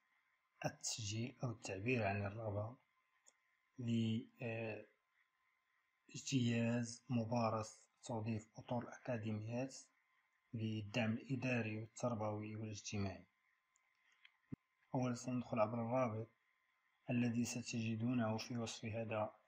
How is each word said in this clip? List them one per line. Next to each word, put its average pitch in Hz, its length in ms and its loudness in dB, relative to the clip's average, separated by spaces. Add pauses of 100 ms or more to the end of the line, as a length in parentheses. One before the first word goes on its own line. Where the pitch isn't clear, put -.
(640)
التسجيل 113 800 -2
أو 120 80 0
التعبير 107 560 0
عن 101 180 0
الرغبة 107 500 -4 (3250)
لاجتياز 117 1000 0
مباراة 113 560 2 (380)
توظيف 113 540 -4
أطر 123 220 -2
الأكاديميات 113 960 -4 (800)
للدعم 110 600 0
الإداري 120 640 0
والتربوي 107 800 -2
والاجتماعي. 101 680 -4 (1700)
أولا 127 200 4
سندخل 123 440 0
عبر 113 260 4
الرابط 113 420 2 (840)
الذي 120 360 4
ستجدونه 113 920 2
في 120 200 -4
وصف 117 280 -4
هذا 107 500 0 (120)